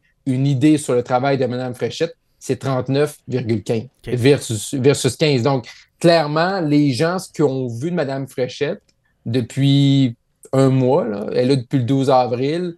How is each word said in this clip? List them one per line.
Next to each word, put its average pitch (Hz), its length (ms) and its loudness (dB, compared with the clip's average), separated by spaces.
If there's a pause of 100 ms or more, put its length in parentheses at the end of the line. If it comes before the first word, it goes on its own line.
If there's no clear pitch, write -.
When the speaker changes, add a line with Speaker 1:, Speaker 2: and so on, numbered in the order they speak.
(260)
Speaker 1:
une 135 200 0
idée 143 320 2
sur 143 160 -2
le 123 80 2
travail 131 360 0
de 127 80 0
Madame 123 280 -6
Fréchette, 143 400 -4 (240)
c'est - 180 -4
trente-neuf 135 600 -2 (100)
virgule 117 380 -2
quinze 117 220 -4 (200)
Speaker 2:
Ok. 123 80 -4
Speaker 1:
versus, 123 600 0
versus 135 420 2
quinze. 143 260 2
Donc, 135 240 0 (320)
clairement, 165 640 2
les 147 320 2
gens, 165 260 -2
ce - 140 -12
qu'ils 151 140 0
ont 131 200 -2
vu 120 240 -8
de 180 60 -4
Madame 135 320 -4
Fréchette 139 540 -6 (420)
depuis 135 920 2 (380)
un 135 180 4
mois, 131 340 2
là, 104 280 -6
elle - 60 0
est 123 60 2
là 139 120 2
depuis 135 220 -4
le 120 60 0
douze 135 240 0
avril, 135 680 0